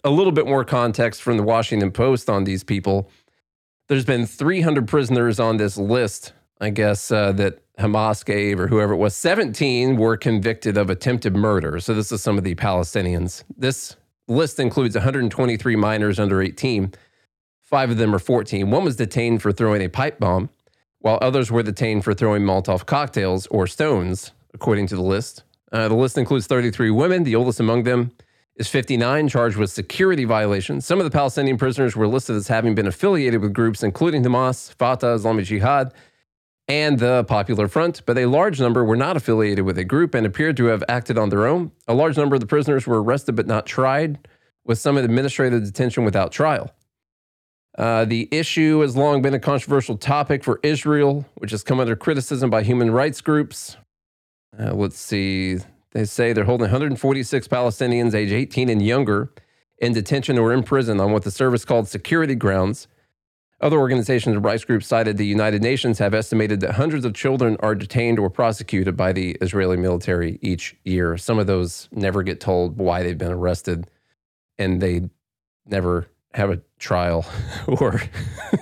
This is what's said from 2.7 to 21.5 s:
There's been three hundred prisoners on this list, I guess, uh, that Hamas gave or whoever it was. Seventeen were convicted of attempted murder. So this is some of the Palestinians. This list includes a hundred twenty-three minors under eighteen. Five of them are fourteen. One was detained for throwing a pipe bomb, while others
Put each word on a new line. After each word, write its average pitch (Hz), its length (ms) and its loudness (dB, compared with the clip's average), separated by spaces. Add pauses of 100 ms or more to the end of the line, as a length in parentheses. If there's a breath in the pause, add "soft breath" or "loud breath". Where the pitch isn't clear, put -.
There's 135 180 0
been 120 200 2
three 165 360 -2
hundred 143 260 2
prisoners 120 500 2
on 113 200 2
this 104 180 -2
list, 104 560 -2 (300)
I 107 80 -2
guess, 104 400 -2
uh, 104 220 2
that 98 300 -2 (160)
Hamas 107 460 0
gave 101 360 -2
or 92 80 0
whoever 104 240 2
it 90 60 0
was. 104 180 2
Seventeen 135 800 0
were 113 200 2
convicted 110 600 0
of 101 140 2
attempted 113 440 -2
murder. 92 460 0
So 110 140 -2
this 107 180 -2
is 107 100 -6
some 104 160 0
of 92 60 -2
the 92 100 -2
Palestinians. 90 880 -2 (140)
This 127 400 -6 (320)
list 143 320 0
includes 123 360 0
a 107 40 2
hundred 127 300 0
twenty-three 117 460 0
minors 104 440 0
under 98 220 2
eighteen. 95 500 -2 (680 soft breath)
Five 135 280 0
of 120 60 2
them 110 180 2
are 95 40 2
fourteen. 101 520 0
One 156 140 2
was 143 120 0
detained 117 460 0
for 104 80 0
throwing 104 320 0
a 92 60 -2
pipe 139 320 -2
bomb, 92 300 0 (500)
while 110 200 2
others 127 300 2